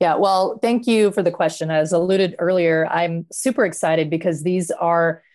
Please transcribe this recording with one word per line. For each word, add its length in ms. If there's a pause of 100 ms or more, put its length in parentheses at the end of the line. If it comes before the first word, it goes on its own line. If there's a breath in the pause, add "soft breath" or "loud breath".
Yeah, 140
well, 480
thank 240
you 240
for 140
the 80
question. 400
As 200
alluded 460
earlier, 480
I'm 460
super 320
excited 440
because 360
these 260
are 520 (120)